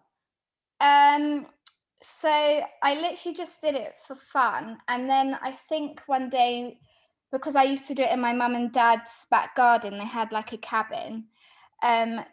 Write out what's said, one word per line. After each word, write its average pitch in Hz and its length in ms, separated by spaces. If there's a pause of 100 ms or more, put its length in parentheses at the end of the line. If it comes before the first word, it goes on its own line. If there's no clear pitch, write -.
(800)
Um, 285 680 (540)
so - 280
I 294 640
literally 339 400
just 330 260
did 302 140
it 240 200 (100)
for 269 100
fun. 226 720
And 247 220
then 269 320
I 269 120 (160)
think 302 380
one 262 220
day, 247 500 (520)
because 269 240
I 269 80
used 269 240
to 285 80
do 262 80
it 240 80
in 254 80
my 240 140
mum 247 220
and 240 160
dad's 233 600
back - 240
garden, 226 420
they 202 80
had, 226 260
like, 214 220
a 220 40
cabin. 226 720 (540)
Um, 226 520